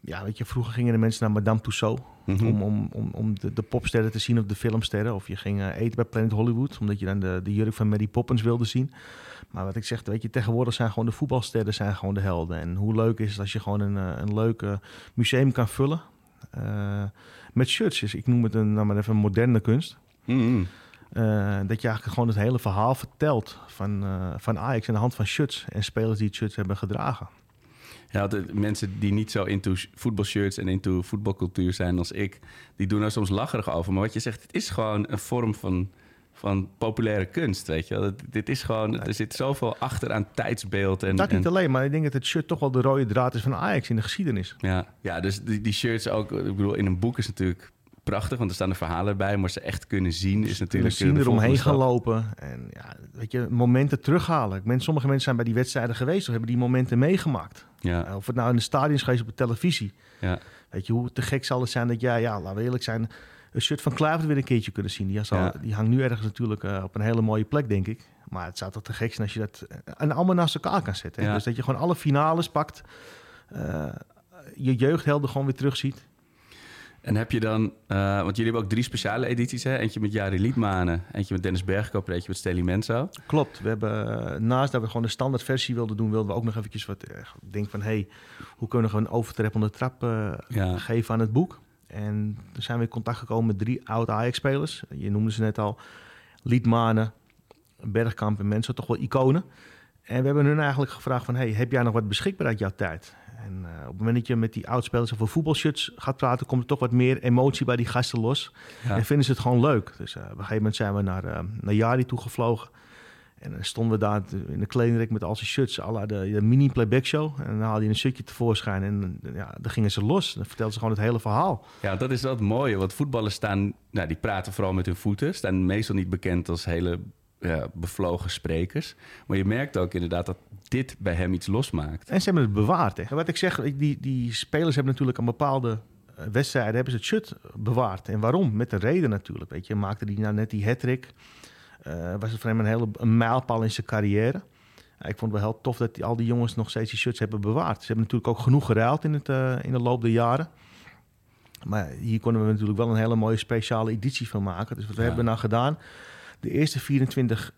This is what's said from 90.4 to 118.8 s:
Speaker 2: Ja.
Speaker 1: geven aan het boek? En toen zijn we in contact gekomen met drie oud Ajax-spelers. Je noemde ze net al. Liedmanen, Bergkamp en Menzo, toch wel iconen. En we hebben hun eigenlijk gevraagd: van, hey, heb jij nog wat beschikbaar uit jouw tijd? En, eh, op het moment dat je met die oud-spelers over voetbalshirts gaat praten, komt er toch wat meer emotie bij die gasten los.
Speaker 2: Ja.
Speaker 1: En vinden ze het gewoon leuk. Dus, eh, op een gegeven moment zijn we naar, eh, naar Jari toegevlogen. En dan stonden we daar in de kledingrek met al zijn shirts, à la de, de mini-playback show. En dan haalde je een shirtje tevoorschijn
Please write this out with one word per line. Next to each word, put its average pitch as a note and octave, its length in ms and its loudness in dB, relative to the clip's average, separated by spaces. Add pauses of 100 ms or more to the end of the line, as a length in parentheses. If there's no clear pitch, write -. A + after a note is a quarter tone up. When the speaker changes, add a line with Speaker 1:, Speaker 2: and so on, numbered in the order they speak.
Speaker 2:
Ja. F#2 300 0
Speaker 1:
geven A2+ 360 -2
aan A2+ 60 2
het A2 120 2
boek? D#3 280 0 (260)
En G#2 520 -4 (140)
toen A#2+ 100 -12
zijn A#2+ 160 -4
we A#2 60 2
in A2+ 60 -2
contact A#2 280 -4
gekomen A2+ 280 0
met G#2 120 2
drie A#2+ 300 -2
oud A2+ 220 0
Ajax-spelers. C3+ 720 -2 (120)
Je G2+ 160 -4
noemde G#2+ 220 2
ze A2 80 -4
net G#2+ 180 0
al. G#2 200 -2 (640)
Liedmanen, A2+ 720 4 (680)
Bergkamp G#2+ 580 0
en G2+ 80 0
Menzo, A2 240 0
toch A#2+ 140 -6
wel A#2+ 120 0
iconen. C3+ 460 4 (580)
En A#2+ 180 -2
we C3 60 2
hebben C#3+ 180 4
hun D3+ 160 4
eigenlijk C#3 320 0
gevraagd: B2 320 -4
van, B2+ 120 -4
hey, A#2+ 160 0
heb A#2 200 0
jij B2+ 100 4
nog A#2 100 4
wat G#2+ 160 2
beschikbaar F3 380 -2
uit A2 120 0
jouw F#2+ 180 0
tijd? E2+ 380 -6 (300)
En, F#2+ 200 -8
eh, E2 180 -12
op B1 60 -12
het F2+ 100 -10
moment A2+ 180 2
dat A#2 100 0
je B2 100 2
met A2+ 160 2
die - 160 -8
oud-spelers A#2+ 440 0
over A2 160 0
voetbalshirts D3+ 680 0
gaat - 200 -4
praten, B2+ 300 0
komt B2+ 140 0
er A#2+ 60 -4
toch C#3+ 120 0
wat B2 140 0
meer B2+ 300 4
emotie B2+ 440 4
bij B2 100 2
die A#2+ 100 0
gasten A#2+ 340 0
los. A#2+ 320 -2 (360)
Speaker 2:
Ja. G#2 80 2
Speaker 1:
En A2 80 2
vinden C#3+ 200 4
ze C3 80 0
het - 80 0
gewoon B2 200 4
leuk. B2+ 380 4
Dus, - 180 -10
eh, - 60 -12
op - 80 -12
een G1+ 60 -12
gegeven G2+ 200 -4
moment G#2+ 200 2
zijn G2+ 180 0
we G2+ 80 2
naar, F#2 220 -2
eh, D#2 160 -6 (200)
naar G2+ 140 0
Jari A#2+ 320 4
toegevlogen. A#2 640 -2 (680)
En - 120 -12
dan D#2+ 140 -8
stonden A2+ 280 0
we G#2+ 60 2
daar G#2 240 2 (260)
in C2+ 120 -4
de G2+ 60 -2
kledingrek A#2 440 2
met G#2 140 -2
al G#2 120 -2
zijn - 120 -6
shirts, - 320 0
à G2+ 120 -6
la G#2+ 140 -4
de, G2+ 260 -2
de G#2 100 2
mini-playback B2+ 640 6
show. D3+ 360 -2
En - 60 -6
dan G#2+ 220 -2
haalde G#2+ 140 2
je G#2+ 60 2
een G#2+ 80 4
shirtje - 280 -2
tevoorschijn G#2 580 0